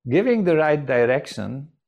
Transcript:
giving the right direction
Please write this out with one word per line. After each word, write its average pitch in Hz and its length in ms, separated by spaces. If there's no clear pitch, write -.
giving 233 360
the 170 120
right 151 300
direction 127 840